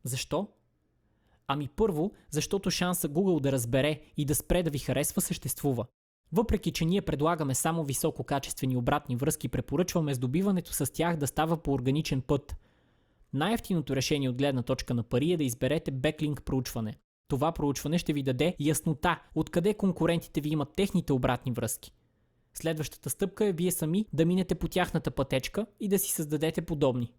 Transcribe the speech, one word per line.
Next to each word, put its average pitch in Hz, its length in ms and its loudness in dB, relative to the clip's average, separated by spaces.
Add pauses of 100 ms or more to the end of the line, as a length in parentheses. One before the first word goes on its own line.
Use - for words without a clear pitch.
Защо? 143 440 -4 (960)
Ами 139 220 -2
първо, 190 440 0 (180)
защото 180 400 -2
шанса 180 380 -2
Google 165 320 2
да 135 120 0
разбере 135 480 0 (160)
и 147 80 0
да 147 100 0
спре - 280 2
да 160 80 0
ви 143 80 -4
харесва 147 420 0
съществува. 135 680 -2 (460)
Въпреки 208 400 2
че - 120 -2
ние 185 180 2
предлагаме 151 520 0
само 160 300 0
висококачествени 135 920 -2
обратни 131 400 0
връзки, 143 320 0
препоръчваме 151 680 0
здобиването 165 580 0
с - 200 -2
тях 165 240 0
да 143 100 0
става 160 360 0
по 139 100 0
органичен 135 480 0
път. - 360 -2 (760)
Най-евтиното 160 640 0
решение 139 320 0
от 123 80 -2
гледна 135 260 2
точка 135 320 -2
на 117 80 0
пари 139 300 2
е 175 40 2
да 156 80 0
изберете 131 460 0
беклинк 147 540 -2
проучване. 127 520 -2 (360)
Това 147 200 2
проучване 151 460 0
ще 165 140 0
ви 143 100 0
даде 131 380 0
яснота 156 640 0 (120)
откъде 170 400 0
конкурентите 170 680 0
ви 147 80 -4
имат 151 280 -2
техните 185 360 0
обратни 127 400 0
връзки. - 400 -6 (640)
Следващата 156 560 -4
стъпка 196 340 0
е 202 80 2
вие 170 180 2
сами 170 420 0
да 156 120 4
минете 180 300 2
по 165 140 -4
тяхната 170 420 0
пътечка 139 560 -2 (140)
и 214 80 -2
да 196 100 4
си - 120 0
създадете 156 520 -2
подобни. 135 560 0